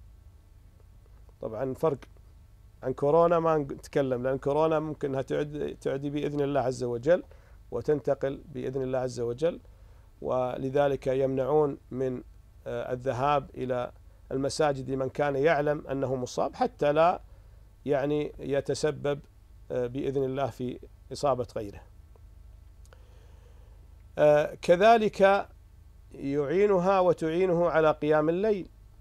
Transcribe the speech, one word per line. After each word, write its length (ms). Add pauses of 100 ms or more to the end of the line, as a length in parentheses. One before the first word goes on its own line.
(1400)
طبعًا 320
فرق 240 (840)
عن 100
كورونا 460
ما 180
نتكلم، 640
لأن 140
كورونا 420
ممكن 300
أنها 120
تعد-، 600
تعدي 280
بإذن 320
الله 180
عز 240
وجل 400 (480)
وتنتقل 720
بإذن 360
الله 180
عز 200
وجل، 400 (640)
ولذلك 840
يمنعون 680 (140)
من، 320 (440)
آه، 260
الذهاب 600
إلى 360 (400)
المساجد 580
لمن 200
كان 260
يعلم 520
أنه 280
مصاب 400
حتى 360
لا 300 (640)
يعني 540
يتسبب، 800 (520)
آه، 160
بإذن 360
الله 260
في 300 (320)
إصابة 440
غيره. 260 (2250)
آه، 380
كذلك 920 (640)
يعينها 880
وتعينه 720
على 220
قيام 380
الليل، 400 (320)